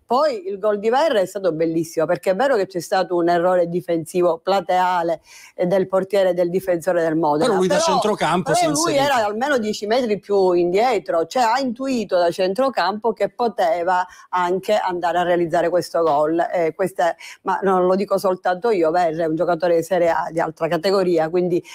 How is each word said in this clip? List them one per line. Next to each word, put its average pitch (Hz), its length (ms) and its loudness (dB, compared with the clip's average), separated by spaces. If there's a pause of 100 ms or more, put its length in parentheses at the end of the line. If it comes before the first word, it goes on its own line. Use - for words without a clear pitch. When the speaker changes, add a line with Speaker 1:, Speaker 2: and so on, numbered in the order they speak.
Speaker 1:
Poi 247 400 0
il 196 140 -8
gol 208 180 0
di 208 100 -2
Verre 254 340 2
è 180 40 0
stato 185 240 -4
bellissimo, 160 560 -2
perché 175 240 0
è 185 60 0
vero 269 180 2
che 190 140 0
c'è 180 100 -10
stato 185 380 -2
un 170 120 2
errore 175 400 2
difensivo 170 680 -2
plateale, 180 840 0 (360)
eh, 185 100 0
del 190 220 0
portiere, 190 440 2
del 175 160 0
difensore 175 540 0
del 160 140 0
Modena. 156 300 2
Speaker 2:
Però 214 120 2
lui 185 80 2
da 185 80 0
Speaker 1:
Però, - 120 2
Speaker 2:
centrocampo 190 640 0
Speaker 1:
però - 40 4
Speaker 2:
si 359 100 2
è - 20 0
Speaker 1:
lui 294 80 -2 (160)
Speaker 2:
inserito. 277 100 2
Speaker 1:
era 262 240 2
almeno 247 320 -2
dieci 214 280 -4
metri 214 340 0
più 190 320 2
indietro, 175 760 0
cioè 254 160 0
ha 233 160 2
intuito 247 600 -2
da 175 120 2
centrocampo 202 840 0
che 202 180 -2
poteva 180 760 0 (220)
anche 180 480 0
andare 175 420 -2
a 180 60 2
realizzare 170 460 0
questo 170 340 0
gol. 156 340 2 (140)
Eh, 165 240 0
questa 185 340 -2
è, 165 60 -6 (260)
ma 190 200 -2
non 190 220 2
lo 185 120 2
dico 196 200 -2
soltanto 185 540 -2
io, 165 220 2
Verre 170 320 0
è - 20 0
un 156 80 -2
giocatore 170 400 0
di 165 80 2
Serie 170 280 0
A 165 200 -2
di 160 80 -4
altra 165 300 -2
categoria, 175 600 2
quindi 175 300 0 (140)